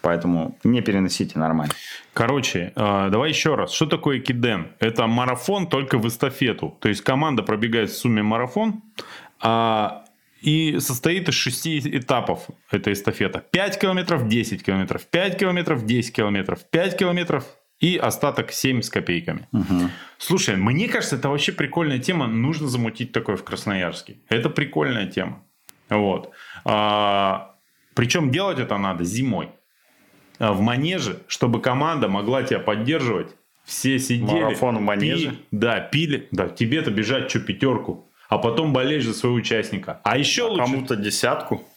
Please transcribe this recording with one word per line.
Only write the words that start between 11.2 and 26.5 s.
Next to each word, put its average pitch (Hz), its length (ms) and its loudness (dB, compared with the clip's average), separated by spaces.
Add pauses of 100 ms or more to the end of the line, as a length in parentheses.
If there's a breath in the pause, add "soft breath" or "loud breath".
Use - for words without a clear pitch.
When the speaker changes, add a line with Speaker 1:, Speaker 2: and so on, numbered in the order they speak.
Speaker 2:
из 107 60 0
шести 151 440 -2
этапов 127 720 -2 (220)
эта 104 220 0
эстафета. 98 580 -2
Пять 190 280 0
километров, 180 500 0
десять 107 360 0
километров, 95 460 0
пять 185 280 2
километров, 170 480 0
десять 120 280 0
километров, 101 460 0 (100)
пять 185 280 2
километров 175 460 0 (360)
и 175 160 4
остаток - 560 0
семь 131 300 0
с - 80 -6
копейками. 85 640 -2
Speaker 1:
Мгм. 92 380 2 (280 loud breath)
Speaker 2:
Слушай, 170 380 0
мне 127 320 2
кажется, 226 280 -2
это 123 120 0
вообще 143 240 0
прикольная 147 460 0
тема. 147 280 0
Нужно 135 420 0
замутить 117 440 -2
такое 110 240 0
в - 80 -8
Красноярске. 92 720 -4 (120)
Это 117 220 2
прикольная 143 560 -2
тема. 90 360 -6 (480)
Вот. 101 400 0 (340 loud breath)